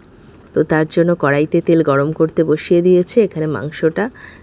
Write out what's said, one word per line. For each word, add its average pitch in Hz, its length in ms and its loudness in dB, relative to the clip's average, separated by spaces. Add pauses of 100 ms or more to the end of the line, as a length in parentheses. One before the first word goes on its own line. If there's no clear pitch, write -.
(540)
তো 151 100 0
তার 160 260 0
জন্য 170 260 2
কড়াইতে 151 460 0
তেল 165 220 2
গরম 143 280 0
করতে 160 320 -2
বসিয়ে 160 380 0
দিয়েছে। 180 420 2
এখানে 156 240 -4
মাংসটা 160 640 -4 (340)